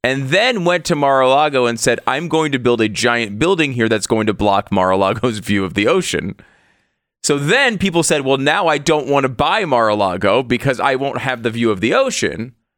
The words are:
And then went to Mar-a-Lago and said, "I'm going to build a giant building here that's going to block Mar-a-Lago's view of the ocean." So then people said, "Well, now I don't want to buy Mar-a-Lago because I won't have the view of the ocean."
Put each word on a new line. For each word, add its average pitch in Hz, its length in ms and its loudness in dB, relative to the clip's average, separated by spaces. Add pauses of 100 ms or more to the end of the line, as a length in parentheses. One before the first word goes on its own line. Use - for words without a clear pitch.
And 131 260 -2
then 208 360 0
went 175 200 0
to 170 100 0
Mar-a-Lago 135 680 2
and 117 140 -2
said, 120 260 0
"I'm 139 220 -2
going 156 240 0
to 135 80 -2
build 120 220 2
a 110 80 2
giant 110 500 -2
building 160 340 0
here 117 140 0
that's 110 200 0
going 110 200 0
to 107 60 0
block 98 380 0
Mar-a-Lago's 98 680 0
view 101 240 -2
of 90 120 -6
the 101 120 0
ocean." 151 480 -2 (880)
So 143 140 0
then 220 400 0
people 170 260 0
said, 151 180 0
"Well, 135 160 0
now 156 300 0
I 151 120 2
don't 151 280 0
want 139 180 2
to 131 40 0
buy 160 360 -2
Mar-a-Lago 104 760 2
because 123 360 -2
I 135 160 2
won't 135 240 -4
have 127 240 -6
the 117 80 -2
view 117 200 0
of 95 100 -2
the 117 140 0
ocean." 131 580 -2 (240)